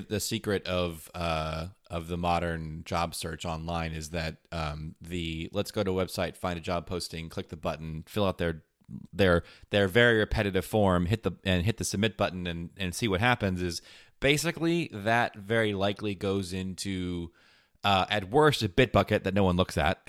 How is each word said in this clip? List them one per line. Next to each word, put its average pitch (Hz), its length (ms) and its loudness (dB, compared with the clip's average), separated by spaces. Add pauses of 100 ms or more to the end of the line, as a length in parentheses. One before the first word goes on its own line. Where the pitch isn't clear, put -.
the 104 120 -2
secret 104 460 -2
of, 87 480 -2
uh, 80 520 -4 (240)
of 82 180 -6
the 87 80 -4
modern 85 680 -2
job 85 300 -2
search 80 300 -8
online 82 480 -4
is 78 180 -8
that, 82 260 -6 (160)
um, 78 480 -6
the 82 520 -6
let's 98 200 -4
go 107 100 -2
to 92 160 0
a 92 80 0
website, 87 300 -4
find 87 200 -4
a 82 60 -8
job 87 240 -4
posting, 82 420 -8
click 95 200 -10
the 87 80 -12
button, 78 500 -6
fill 104 200 0
out 92 120 0
their, 82 240 -2 (500)
their, 87 300 6 (280)
their 101 180 4
very 117 300 6
repetitive 101 460 0
form, 92 420 4
hit 107 180 -2
the, 90 80 0 (120)
and 90 220 2
hit 113 120 0
the 90 60 -4
submit 101 320 0
button 90 300 -2
and, 85 320 -6
and 90 160 -4
see 120 140 0
what 92 120 2
happens 107 400 2
is 85 220 -4 (380)
basically 165 720 0
that 110 420 0
very 107 400 0
likely 101 400 -2
goes 95 380 -2
into, 92 760 -6 (540)
uh, 98 260 4
at 98 200 0
worst, 147 320 4
a 107 60 2
Bitbucket - 560 4
that 95 100 0
no 101 100 6
one 90 120 4
looks 92 220 0
at. 78 200 2 (100)